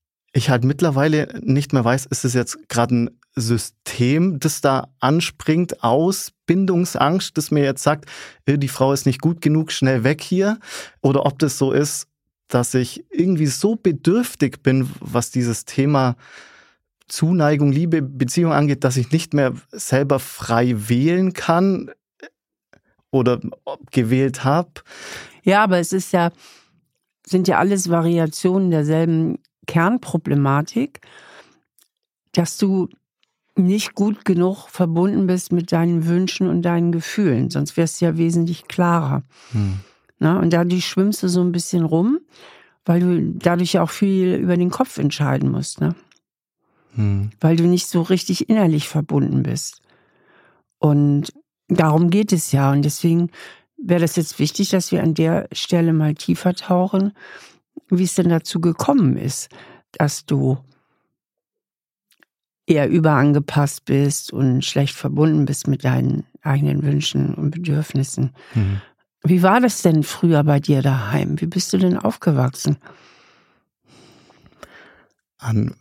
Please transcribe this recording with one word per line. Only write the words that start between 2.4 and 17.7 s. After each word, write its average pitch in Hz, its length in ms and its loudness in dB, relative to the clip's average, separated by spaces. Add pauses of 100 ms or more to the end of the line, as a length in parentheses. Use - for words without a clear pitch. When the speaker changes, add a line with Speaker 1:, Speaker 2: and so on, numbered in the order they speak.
Speaker 1:
gerade 120 260 0
ein 117 160 0 (240)
System, 131 1040 -2
das 147 220 -4
da 131 280 0 (120)
anspringt 160 840 0
aus 156 500 0 (140)
Bindungsangst, 180 880 0
das 151 140 -4
mir 147 140 2
jetzt 135 180 -2
sagt, 151 240 -2 (400)
äh, 143 120 2
die 139 100 -2
Frau 135 240 0
ist 135 140 0
nicht 131 140 0
gut 165 200 0
genug, 156 320 0
schnell 131 320 0
weg 151 180 0
hier. 196 360 0 (420)
Oder 139 260 2
ob 135 120 -4
das 147 200 0
so 135 140 0
ist, 147 340 -2 (420)
dass 123 260 -2
ich 127 360 -2
irgendwie 180 360 0
so 202 300 0
bedürftig 170 840 0
bin, 131 280 2 (100)
was - 300 -4
dieses 120 340 -2
Thema 135 520 0 (880)
Zuneigung, 151 640 2